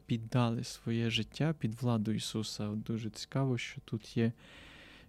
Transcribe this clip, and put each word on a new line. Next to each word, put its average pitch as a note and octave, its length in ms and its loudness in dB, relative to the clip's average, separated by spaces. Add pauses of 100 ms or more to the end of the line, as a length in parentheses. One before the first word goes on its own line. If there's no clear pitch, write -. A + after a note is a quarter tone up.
піддали A#2+ 580 2
своє A#2 460 0
життя A#2 480 2
під A2+ 240 -2
владу A2+ 300 4
Ісуса. G#2+ 560 -2
От G#2+ 140 -2
дуже A2+ 280 -2
цікаво, C3 480 0
що - 220 -8
тут - 360 -6
є, A#2 160 4 (760)